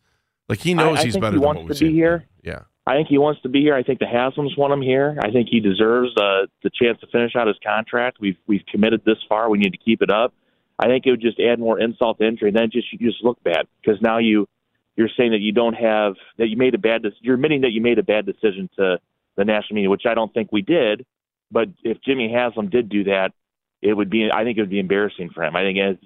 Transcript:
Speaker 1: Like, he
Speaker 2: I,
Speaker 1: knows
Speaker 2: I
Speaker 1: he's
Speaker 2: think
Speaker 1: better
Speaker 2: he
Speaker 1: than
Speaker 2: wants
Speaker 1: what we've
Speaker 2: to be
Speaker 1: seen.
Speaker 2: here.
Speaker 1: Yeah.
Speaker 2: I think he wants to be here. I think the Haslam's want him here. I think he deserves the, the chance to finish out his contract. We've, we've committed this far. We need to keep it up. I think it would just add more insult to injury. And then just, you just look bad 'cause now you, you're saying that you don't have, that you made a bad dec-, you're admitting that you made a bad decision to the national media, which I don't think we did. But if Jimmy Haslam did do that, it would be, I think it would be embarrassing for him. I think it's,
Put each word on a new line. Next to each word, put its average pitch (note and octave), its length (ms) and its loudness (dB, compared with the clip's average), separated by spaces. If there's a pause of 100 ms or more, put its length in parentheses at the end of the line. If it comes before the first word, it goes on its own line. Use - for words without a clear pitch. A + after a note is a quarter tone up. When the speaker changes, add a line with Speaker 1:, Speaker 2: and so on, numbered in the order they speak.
(480)
Speaker 1:
Like, G#2+ 120 -4
he E3+ 120 -2
Speaker 2:
I, - 40 2
Speaker 1:
knows D#3 240 2
Speaker 2:
I D#3 60 0
Speaker 1:
he's A2+ 80 -2
Speaker 2:
think F#3+ 100 0
Speaker 1:
better A2 140 0
Speaker 2:
he - 20 2
Speaker 1:
than C#3 60 2
Speaker 2:
wants D3+ 160 0
Speaker 1:
what D#3+ 80 -14
we've C#3+ 80 -6
Speaker 2:
to D3+ 80 0
be D#3+ 40 4
Speaker 1:
seen. D#3 60 0
Speaker 2:
here. E3 320 0 (160)
Speaker 1:
Yeah. E2 160 -10 (260)
Speaker 2:
I B2+ 100 0
think D3+ 120 0
he C#3+ 100 2
wants D3 260 2
to C3 60 -6
be C#3 120 2
here. D3 140 4
I C3 60 0
think B2+ 180 -2
the - 60 -2
Haslam's B2+ 520 -2
want C#3+ 160 2
him C#3 80 -2
here. C#3 420 0
I G#2 80 -2
think A#2 180 2
he A#2 120 2
deserves A2 540 2
the, G2 340 2 (140)
the G2+ 60 0
chance A#2 300 0
to - 80 -20
finish A#2+ 280 0
out A#2+ 120 0
his G#2 80 0 (100)
contract. A#2 540 -2
We've, G2 160 -2 (100)
we've G2+ 240 -2
committed A2 360 2
this A2 120 4 (120)
far. A2 200 0
We G#2 80 2
need G2+ 140 2
to F2 80 -12
keep A2 220 0
it F#2+ 100 2
up. A2 220 0 (440)
I G#2 100 2
think B2+ 180 2
it C3 60 4
would A#2+ 100 0
just A2+ 180 0
add A#2 200 2
more A2+ 200 0
insult A2+ 400 -2
to G#2+ 80 2
injury. A2+ 220 0
And G2+ 80 0
then A2+ 140 2
just, A#2 200 -4
you G2+ 80 -14
just G#2+ 240 -4
look A#2+ 200 -2
bad D#2 240 -2 (180)
'cause A2 160 2
now A2+ 160 2
you, G#2+ 320 2 (480)
you're A2+ 180 2
saying A#2+ 160 2
that A2 80 0
you G#2 140 -2
don't A#2 220 0
have, G#2+ 400 0 (240)
that A2+ 80 0
you A2 100 -4
made B2+ 180 2
a - 20 0
bad A2+ 260 0
dec-, G#2 180 -4
you're B2+ 140 0
admitting C#3+ 260 0
that C3 100 2
you G#2+ 80 -2
made A#2 200 2
a G2 40 4
bad G#2 220 0
decision F#2+ 520 -4
to F#2 220 0 (380)
the G2+ 80 0
national G#2+ 300 -2
media, G2+ 140 0
which G2 160 0
I A#2 80 0
don't A2 200 -4
think A2 180 -4
we G#2 100 0
did. B2 440 0 (460)
But A2 180 0 (140)
if A2+ 220 -4
Jimmy B2 280 -2
Haslam A#2 360 -2
did A#2+ 200 0
do G2+ 160 -2
that, F#2+ 240 0 (520)
it G#2 120 2
would G2+ 160 -2
be, A2 200 0
I A2 140 0
think A#2 140 -4
it A2 40 0
would G2+ 80 -2
be G2 100 -4
embarrassing G2 540 -2
for E2+ 100 -8
him. D#2+ 120 -2
I F#2 60 -2
think F#2+ 160 -2
it's, G2 280 -2